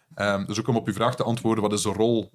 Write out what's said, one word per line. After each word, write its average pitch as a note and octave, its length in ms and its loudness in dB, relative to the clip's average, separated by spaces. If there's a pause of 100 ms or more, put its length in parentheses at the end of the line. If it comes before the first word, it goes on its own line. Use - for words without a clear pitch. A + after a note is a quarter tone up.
(140)
Ehm, G2+ 320 0
dus G#2 140 -4
ook A2+ 80 -2
om A#2+ 80 2
op A2 120 0
uw G#2+ 60 0
vraag A2+ 220 0
te - 80 -2
antwoorden, A2+ 400 0
wat G#2 100 2
is G#2 80 0
de G#2+ 80 -2
rol A2 460 0